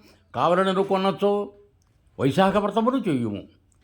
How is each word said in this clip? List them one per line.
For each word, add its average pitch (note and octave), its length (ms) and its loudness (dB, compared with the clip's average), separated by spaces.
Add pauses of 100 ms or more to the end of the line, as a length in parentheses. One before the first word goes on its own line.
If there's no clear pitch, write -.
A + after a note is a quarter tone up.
(340)
కావలననుకొన్నచో F#3+ 1200 0 (680)
వైశాఖ F#3 360 2
వ్రతమును A3 520 0
చేయుము. A#2 400 -4 (360)